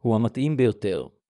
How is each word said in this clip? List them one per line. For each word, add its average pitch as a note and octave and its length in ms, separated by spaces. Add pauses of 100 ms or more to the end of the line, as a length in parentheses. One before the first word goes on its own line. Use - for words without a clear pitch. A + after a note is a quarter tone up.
הוא A#2 140
המתאים B2+ 420
ביותר. G2+ 500 (300)